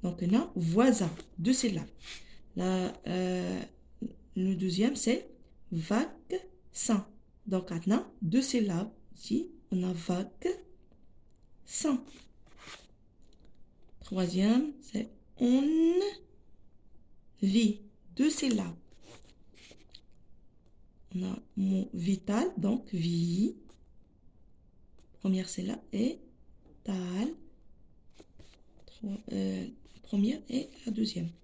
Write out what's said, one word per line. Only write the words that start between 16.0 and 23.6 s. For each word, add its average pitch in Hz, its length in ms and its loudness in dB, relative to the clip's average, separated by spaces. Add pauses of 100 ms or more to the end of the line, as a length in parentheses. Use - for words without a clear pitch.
vit. 208 400 4 (340)
Deux 285 140 4
syllabes. 208 460 -2 (2500)
On 180 80 -4
a 185 160 -4 (180)
mot 190 380 2
vital, 196 640 0
donc 202 360 0
vi. 170 640 2 (1600)